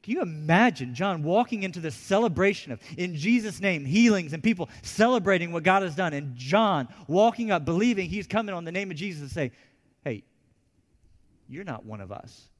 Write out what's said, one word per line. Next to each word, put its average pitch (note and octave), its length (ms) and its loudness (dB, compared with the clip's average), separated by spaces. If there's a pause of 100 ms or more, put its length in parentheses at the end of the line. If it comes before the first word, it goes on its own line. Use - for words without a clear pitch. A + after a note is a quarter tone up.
Can G#3 100 -6
you F4 80 -2
imagine D#3 720 2
John E3+ 280 -2
walking G3+ 400 0
into F3+ 180 -6
this D#3+ 140 -6
celebration G3 760 0
of, A2 80 -10 (180)
in F3+ 180 -4
Jesus' G#3+ 420 0
name, F3 280 -2
healings F#3 480 4
and D#3+ 80 -8
people F3+ 260 0 (140)
celebrating G3 680 2
what E3+ 120 -4
God F#3 200 4
has D#3+ 140 -6
done, F3 160 -2
and C#3+ 240 -6
John D3+ 520 2 (200)
walking G#3+ 420 2
up, E3 140 0
believing F#3 460 0
he's G3 160 -6
coming G3+ 280 -2
on E3+ 120 -8
the E3 60 -10
name F#3+ 180 -6
of D#3 80 -8
Jesus E3+ 240 -8
and C3+ 80 -12
say, C#3 220 -4 (520)
"Hey, A#2 200 -8 (1200)
you're D3 160 -14
not B2 220 -10
one G#2+ 160 -10
of F#2 100 -12
us." - 480 -16